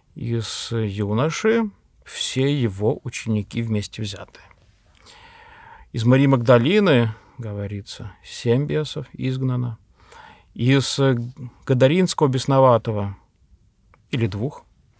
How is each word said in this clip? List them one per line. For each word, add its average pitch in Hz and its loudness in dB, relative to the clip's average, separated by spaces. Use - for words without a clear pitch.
из - -6
юноши 117 0
все - -2
его 107 -2
ученики 113 -4
вместе 110 -4
взятые. - -12
Из 113 -6
Марии 131 6
Магдалины, 127 4
говорится, 101 -10
семь 127 0
бесов 147 -6
изгнано. 127 -4
Из 131 2
Гадаринского 143 2
бесноватого, 120 2
или 113 0
двух, 104 -6